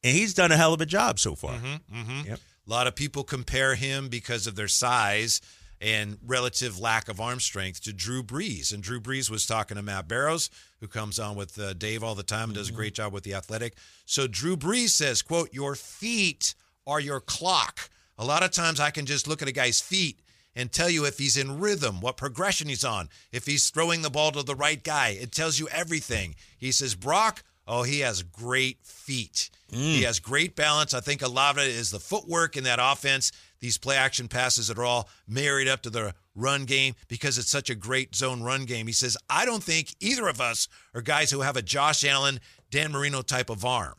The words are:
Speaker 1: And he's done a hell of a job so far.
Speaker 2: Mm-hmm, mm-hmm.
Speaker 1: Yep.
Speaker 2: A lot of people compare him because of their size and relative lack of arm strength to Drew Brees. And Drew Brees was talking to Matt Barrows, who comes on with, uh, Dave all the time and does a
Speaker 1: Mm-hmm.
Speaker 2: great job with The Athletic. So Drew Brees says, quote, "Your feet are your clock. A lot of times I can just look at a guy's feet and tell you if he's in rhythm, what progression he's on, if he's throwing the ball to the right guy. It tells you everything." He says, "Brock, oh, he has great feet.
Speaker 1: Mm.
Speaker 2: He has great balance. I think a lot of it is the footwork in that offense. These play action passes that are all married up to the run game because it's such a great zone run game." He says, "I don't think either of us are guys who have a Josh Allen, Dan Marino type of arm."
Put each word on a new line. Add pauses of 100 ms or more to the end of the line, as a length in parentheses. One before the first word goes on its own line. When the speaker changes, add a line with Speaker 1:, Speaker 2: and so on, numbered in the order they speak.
Speaker 1:
And
he's
done
a
hell
of
a
job
so
far.
Speaker 2:
Mm-hmm,
mm-hmm.
Speaker 1:
Yep. (260)
Speaker 2:
A
lot
of
people
compare
him
because
of
their
size (400)
and
relative
lack
of
arm
strength
to
Drew
Brees.
And
Drew
Brees
was
talking
to
Matt
Barrows, (320)
who
comes
on
with,
uh,
Dave
all
the
time
and
does
a
Speaker 1:
Mm-hmm.
Speaker 2:
great
job
with
The
Athletic. (280)
So
Drew
Brees
says,
quote,
"Your
feet (320)
are
your
clock. (280)
A
lot
of
times
I
can
just
look
at
a
guy's
feet (360)
and
tell
you
if
he's
in
rhythm,
what
progression
he's
on, (240)
if
he's
throwing
the
ball
to
the
right
guy.
It
tells
you
everything." (220)
He
says,
"Brock, (240)
oh,
he
has
great
feet. (220)
Speaker 1:
Mm.
Speaker 2:
He
has
great
balance.
I
think
a
lot
of
it
is
the
footwork
in
that
offense. (280)
These
play
action
passes
that
are
all (200)
married
up
to
the (180)
run
game (120)
because
it's
such
a
great
zone
run
game."
He
says, (140)
"I
don't
think
either
of
us (280)
are
guys
who
have
a
Josh
Allen, (320)
Dan
Marino
type
of
arm."